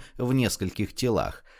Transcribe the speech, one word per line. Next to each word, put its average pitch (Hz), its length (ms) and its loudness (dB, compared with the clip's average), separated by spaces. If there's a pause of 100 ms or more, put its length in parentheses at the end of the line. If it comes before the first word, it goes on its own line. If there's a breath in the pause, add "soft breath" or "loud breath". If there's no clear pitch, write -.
(160 loud breath)
в 123 160 0
нескольких 104 640 0
телах, 104 500 0 (160 soft breath)